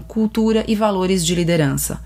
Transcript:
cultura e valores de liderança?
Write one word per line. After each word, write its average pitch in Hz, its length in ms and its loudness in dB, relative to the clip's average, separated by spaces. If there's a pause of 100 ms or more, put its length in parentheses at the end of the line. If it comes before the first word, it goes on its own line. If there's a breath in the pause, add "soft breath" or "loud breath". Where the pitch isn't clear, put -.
cultura 220 600 0
e 220 80 0
valores 190 500 0
de 175 80 0
liderança? 160 720 0